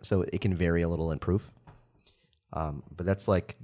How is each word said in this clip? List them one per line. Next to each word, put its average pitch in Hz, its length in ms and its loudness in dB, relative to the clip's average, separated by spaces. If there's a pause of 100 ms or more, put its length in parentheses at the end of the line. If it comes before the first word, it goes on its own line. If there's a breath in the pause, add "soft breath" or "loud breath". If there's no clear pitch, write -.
so 95 220 2 (100)
it - 80 -2
can 95 140 2
vary 85 260 4
a 85 80 2
little 82 220 0
in 76 80 -4
proof. - 320 0 (1040)
Um, 76 280 -4 (120)
but 87 120 -4
that's, 98 200 0
like, 95 360 0